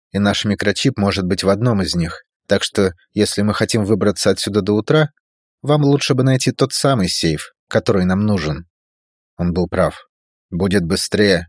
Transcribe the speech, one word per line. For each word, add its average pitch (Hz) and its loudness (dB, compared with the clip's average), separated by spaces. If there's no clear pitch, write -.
и 98 -4
наш 101 0
микрочип 104 -2
может 98 0
быть 92 -2
в 92 2
одном 104 2
из 82 -4
них. 82 -4
Так 98 2
что, 95 0
если 101 0
мы 104 0
хотим 110 0
выбраться 101 0
отсюда 101 0
до 98 0
утра, 147 0
вам 147 2
лучше 139 2
бы 127 0
найти 131 2
тот 131 0
самый 120 0
сейф, - -4
который 101 0
нам 95 0
нужен". 82 -2
Он 87 -2
был 85 0
прав. - -2
"Будет 92 0
быстрее, 92 0